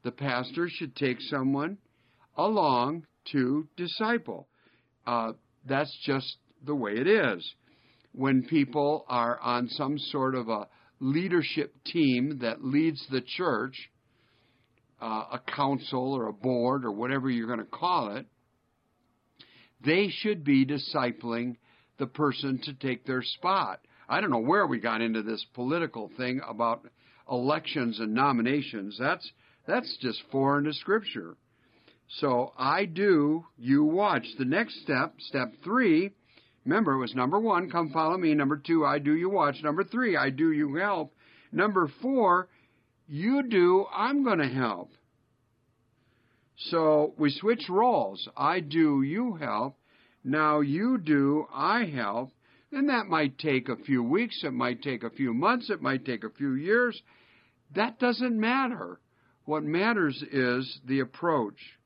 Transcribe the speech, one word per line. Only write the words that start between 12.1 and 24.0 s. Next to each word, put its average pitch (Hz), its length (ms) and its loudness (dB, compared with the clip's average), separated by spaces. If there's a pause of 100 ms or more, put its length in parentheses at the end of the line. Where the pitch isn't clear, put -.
that 117 220 -4
leads 147 440 0
the 131 140 -2
church, 131 680 -4 (1080)
uh, 110 320 -6
a 127 80 -8
council 135 720 -2
or 123 160 -2
a 107 40 -6
board 123 520 0
or 113 80 -2
whatever 127 360 -2
you're 117 200 -2
gonna 113 160 -6
call 170 520 -2
it, 135 100 -10 (1500)
they 180 280 2
should 180 360 -4
be 135 200 6
discipling 123 920 -4 (400)
the 139 100 -4
person 135 520 -2
to 139 160 -10
take 131 300 -6
their 127 180 -2
spot. 175 580 -2 (280)